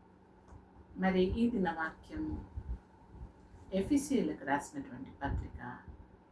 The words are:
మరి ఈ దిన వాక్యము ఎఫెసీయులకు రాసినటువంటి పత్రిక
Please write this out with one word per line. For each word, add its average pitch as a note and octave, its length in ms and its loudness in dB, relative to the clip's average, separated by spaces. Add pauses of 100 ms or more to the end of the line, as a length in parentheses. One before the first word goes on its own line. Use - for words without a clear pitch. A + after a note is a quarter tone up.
(960)
మరి F#3 240 4
ఈ A3+ 280 4
దిన F3+ 220 2
వాక్యము D#3+ 760 -4 (1300)
ఎఫెసీయులకు G3 720 2
రాసినటువంటి C#3 640 -2 (120)
పత్రిక - 540 -2 (540)